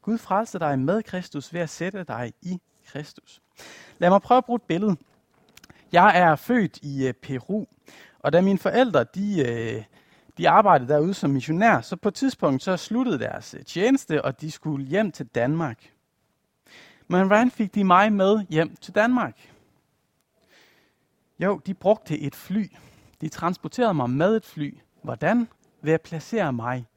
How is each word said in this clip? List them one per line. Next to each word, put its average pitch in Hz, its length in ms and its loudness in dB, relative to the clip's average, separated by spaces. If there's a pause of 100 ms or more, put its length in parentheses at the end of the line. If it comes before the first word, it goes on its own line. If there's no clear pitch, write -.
Gud 220 160 -4
frelste 202 400 -4
dig 143 200 -2
med 180 240 0
Kristus 175 500 -10
ved 175 80 -8
at 160 100 -6
sætte 185 340 -8
dig 117 280 -8 (100)
i 175 180 -8 (260)
Kristus. - 560 -16 (560)
Lad 175 120 4
mig 196 120 4
prøve 254 160 4
at 254 60 2
bruge 240 120 -4
et - 60 -6
billede. 180 340 -2 (960)
Jeg 175 260 6
er 165 180 4
født 233 460 -2
i, 139 240 -4
øh, 127 60 -2
Peru, 160 520 -8 (540)
og 143 140 -2
da 170 80 6
mine 190 180 2
forældre, 196 460 0
de, 185 440 -4
øh, 113 360 -6 (540)
de 160 100 2
arbejdede 165 400 4
derude 151 260 0
som - 160 -2
missionær, 156 500 2
så 175 160 -10
på 208 120 -4
et 190 60 -4
tidspunkt 165 480 -2
så 185 140 -2
sluttede 226 420 -4
deres, - 360 -10
øh, - 100 -16
tjeneste, 190 600 0
og 135 160 -6
de 156 100 -10
skulle 139 360 -6
hjem 185 260 -2
til 131 140 -12
Danmark. 135 640 -4 (1200)
Men 185 180 2
hvordan 220 240 4
fik - 240 -6
de 202 100 2
mig 190 280 6
med 202 360 2
hjem 156 280 0
til - 180 -20
Danmark? 220 560 -2 (1900)
Jo, 190 280 -2
de 190 80 -6
brugte 185 440 -2
et 143 160 -6
fly. 196 380 -6 (480)
De 156 80 -8
transporterede 185 680 -2
mig 123 160 0
med 170 260 2
et - 80 -4
fly. 147 340 -10 (240)
Hvordan? 202 460 -2 (320)
Ved 151 120 -2
at 160 80 2
placere 165 520 -6
mig 120 340 -6 (100)